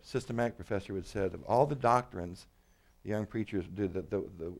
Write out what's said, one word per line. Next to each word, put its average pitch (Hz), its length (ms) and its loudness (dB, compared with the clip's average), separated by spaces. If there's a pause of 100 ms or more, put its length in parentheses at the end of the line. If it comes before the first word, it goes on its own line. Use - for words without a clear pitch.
systematic 117 560 -2
professor 98 380 -4
would 92 120 -4
said, 95 280 0
of 87 80 -8
all 127 240 6
the 147 80 0
doctrines 117 720 2 (560)
the 95 80 -6
young 107 160 0
preachers 101 480 -2
do, 101 120 0
the, 90 140 -2
the, 95 240 -2 (140)
the 80 80 -6 (140)